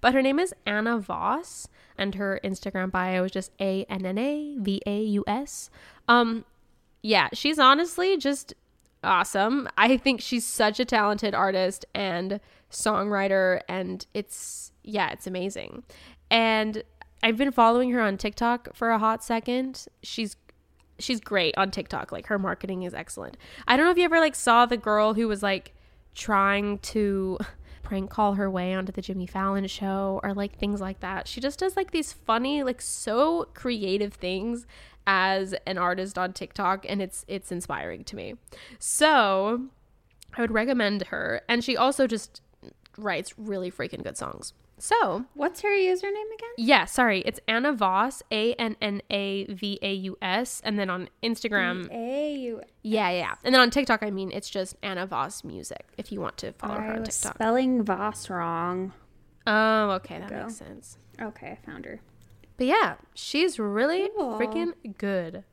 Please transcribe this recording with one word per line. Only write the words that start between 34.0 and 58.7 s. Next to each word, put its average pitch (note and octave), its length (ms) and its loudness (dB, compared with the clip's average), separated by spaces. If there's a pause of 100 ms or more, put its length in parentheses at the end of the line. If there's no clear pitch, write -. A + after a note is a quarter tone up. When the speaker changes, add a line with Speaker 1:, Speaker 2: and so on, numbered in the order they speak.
Speaker 1:
things G3+ 520 -4 (440)
as F#3+ 440 2 (120)
an F#3 120 -4
artist F#3 400 0
on F3+ 160 -2
TikTok, G3 520 -2
and G3 140 -2
it's, F#3+ 280 -6
it's F#3+ 220 -8
inspiring F2 540 -6
to - 100 -12
me. F#2 200 -10 (440)
So A#3 840 4 (760)
I - 60 -4
would A#3 80 0
recommend A3 560 2
her. - 420 -4
And A#3+ 160 2
she B3+ 140 0
also C4+ 280 4
just - 360 -4 (560)
writes F#3+ 400 -4
really G3 320 -6
freaking - 320 -8
good - 160 -10
songs. - 340 -10 (280)
So B3 440 2 (100)
Speaker 2:
What's D4+ 280 -4
her G#4 80 0
username G4+ 640 0
again? A4+ 240 -12
Speaker 1:
Yeah, A#3 260 4
sorry. A3 380 2
It's - 260 -4
Anna A#3+ 240 2
Voss, G#3 580 0
A G#3+ 240 0
N A3 280 -4
N G3+ 180 -4 (100)
A G3 360 -4
V G3+ 360 -6
A G3 120 -2
U F#3+ 260 -8
S. G3+ 420 -2
And G#3+ 160 -2
then G3 120 0
on F3+ 180 -4 (140)
Instagram. G#3+ 680 -2
Speaker 2:
V - 60 -14
A C4+ 420 -4
U A#3+ 240 -8
S. - 60 -16 (160)
Speaker 1:
Yeah, G#3+ 280 0
yeah, F3+ 80 0
yeah. - 160 -4 (100)
And B3+ 100 4
then B3+ 80 10
on A#3+ 80 6
TikTok, A#3+ 320 2
I G#3+ 80 -4
mean, F#3+ 200 -6
it's - 200 -10
just F#3+ 320 -6
Anna F#3+ 240 -6
Voss D#3 360 -6
Music - 440 -14 (100)
if - 160 -12
you G3+ 80 -8
want - 180 -8
to G3 140 -10
follow - 220 -8
her G#3+ 180 -6
Speaker 2:
I - 40 -4
Speaker 1:
on A3+ 40 -6
Speaker 2:
was A3 180 -6
Speaker 1:
TikTok. - 180 -4
Speaker 2:
spelling B3 460 2
Voss G3+ 460 -2
wrong. F3 640 -2 (540)